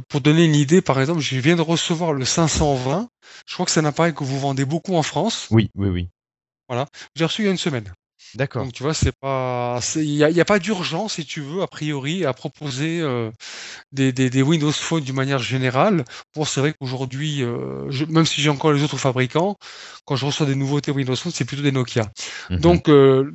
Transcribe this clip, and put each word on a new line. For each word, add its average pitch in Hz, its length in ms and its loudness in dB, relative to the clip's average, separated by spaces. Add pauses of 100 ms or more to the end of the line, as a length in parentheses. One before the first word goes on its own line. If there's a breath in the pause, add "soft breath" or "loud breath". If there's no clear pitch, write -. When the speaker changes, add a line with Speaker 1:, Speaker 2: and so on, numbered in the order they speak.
(100)
Speaker 1:
pour 147 100 0
donner 156 240 4
une 156 100 4
idée, 147 280 4
par 135 180 2
exemple, 160 200 0
je 131 180 -4
viens 151 180 4
de 170 60 0
recevoir 165 500 -2
le 131 140 -2
cinq 160 220 2
cent 143 260 2
vingt. 139 340 -2 (380 loud breath)
Je - 80 -14
crois - 100 -4
que - 80 -2
c'est 170 80 4
un 151 60 0
appareil 165 260 2
que 143 120 -6
vous 135 140 -2
vendez 135 280 0
beaucoup 170 300 -2
en 156 60 4
France. - 480 -2
Speaker 2:
Oui, 110 240 6
oui, 98 140 -2
oui. 90 200 -2 (600)
Speaker 1:
Voilà. 127 180 -4 (280 loud breath)
J'ai 156 100 0
reçu - 160 -4
il 214 60 0
y - 20 2
a 190 40 2
une 180 40 0
semaine. 120 340 -4 (440 loud breath)
Speaker 2:
D'accord. 127 300 -4
Speaker 1:
Donc, 127 80 -8
tu 120 100 -12
vois, 151 100 -2
c'est - 280 0
pas, 123 600 -4
c'est, 156 240 -2
il 147 100 -2
y 147 100 4
a, 151 60 6
il 170 60 0
y 170 40 6
a 160 40 4
pas 208 140 4
d'urgence, 180 560 -4
si 156 100 -8
tu - 160 -12
veux, 151 220 -8
a 151 60 -4
priori, 151 580 -4
à 131 60 0
proposer, 151 680 -6
euh, 120 300 -4 (640 loud breath)
des, 131 200 2
des, 127 180 2
des 131 120 4
Windows 151 300 2
Phone 160 320 -2
d'une 131 100 -6
manière 135 240 0
générale. 131 680 0 (300 loud breath)
Bon, 151 100 -2
c'est - 160 -2
vrai 151 180 0
qu'aujourd'hui, 131 640 -6
euh, 131 460 -6
je, 139 160 -4
même 160 220 4
si - 140 -2
j'ai 147 100 4
encore 147 220 2
les 143 100 2
autres 143 160 -2
fabricants, 135 580 0 (480 loud breath)
quand 139 120 -4
je 127 100 -2
reçois 147 180 -2
des 139 120 0
nouveautés 139 340 -2
Windows 135 240 -2
Phone, 170 180 -6
c'est - 120 -6
plutôt 139 180 -6
des 143 100 2
Nokia. 120 380 -2 (400 loud breath)
Speaker 2:
Mhm. 90 80 -2
Speaker 1:
Donc, 165 300 4
euh, 139 460 8